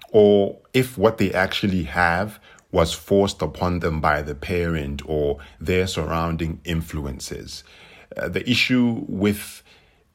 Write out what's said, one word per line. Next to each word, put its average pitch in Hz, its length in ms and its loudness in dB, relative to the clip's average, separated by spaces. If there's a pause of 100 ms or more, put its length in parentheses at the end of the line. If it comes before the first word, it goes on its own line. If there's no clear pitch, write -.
(120)
or 104 460 6 (160)
if 127 240 0
what 110 200 4
they 95 140 2
actually 92 520 0
have 87 560 0 (320)
was 82 220 2
forced - 480 0
upon 87 380 -2
them 80 220 -2
by 76 200 0
the 73 140 -8
parent 76 720 -4
or 73 300 -2 (220)
their 92 280 0
surrounding 80 800 -4
influences. 80 1000 -8 (540)
Uh, - 100 -4
the 92 200 -4
issue 123 600 2
with 101 560 -2 (520)